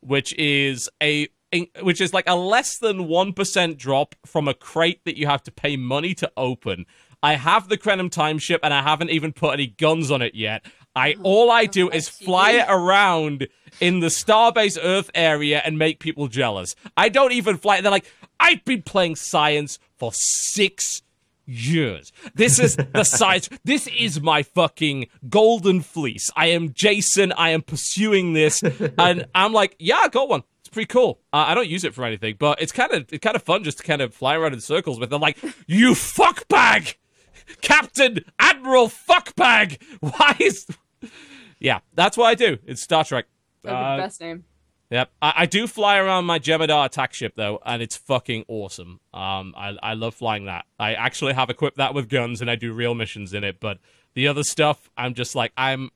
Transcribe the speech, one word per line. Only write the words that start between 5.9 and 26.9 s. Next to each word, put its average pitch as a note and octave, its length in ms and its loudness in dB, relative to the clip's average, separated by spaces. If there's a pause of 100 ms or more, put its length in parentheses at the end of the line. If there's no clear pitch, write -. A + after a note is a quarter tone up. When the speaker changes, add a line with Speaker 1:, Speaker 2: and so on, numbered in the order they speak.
Speaker 1:
to - 220 -6
open. A#2+ 480 -6 (360)
I D3 140 4
have F3 340 2
the G#3 80 -2
Krenim F#3 340 -2
time D#3 280 -2
ship, E3+ 240 -2
and D3 100 0
I C#3 80 2
haven't D3+ 280 0
even D#3 240 -2
put D3+ 200 -2
any C#3+ 140 -4
guns D#3 440 0
on C3+ 100 0
it A#2+ 140 -4
yet. G#2+ 300 -6 (300)
I, C#3 240 0
Speaker 2:
Oh, - 40 -18
Speaker 1:
all G#3+ 280 6
I A3+ 140 4
do F#3 240 0
is D#3 180 -4
Speaker 2:
O - 60 -14
M - 60 -20
G. G3+ 60 -16
Speaker 1:
fly F#3 260 4
it A#3+ 180 4
around F3 800 2 (320)
in F3+ 220 2
the E3 60 0
Starbase A3 760 2
Earth F#3 340 0
area D3+ 500 2
and D#3 140 -2
make D#3 200 0
people D3 280 -6
jealous. A2 480 -4 (200)
I G3+ 140 4
don't C4 220 4
even G#3+ 260 0
fly. G3 240 0
They're G3+ 100 2
like, G3 140 0 (340)
"I've E4+ 260 4
been B3 180 -2
playing F3 320 0
science D3 640 -2 (180)
for A#2 160 -6
six - 880 -2 (440)
years. B2 680 -4 (240)
This A3 240 2
is F#3+ 160 2
the D3 280 0
Speaker 3:
<laughs> - 0 -
Speaker 1:
science. F#3+ 460 2 (140)
This C#4 240 -2
is G#3+ 340 -4
my D3+ 220 2
fucking D3 640 -2 (220)
golden G3+ 520 4
fleece. C3 540 -6
I D#3+ 120 2
am E3+ 260 0
Jason. G3+ 580 2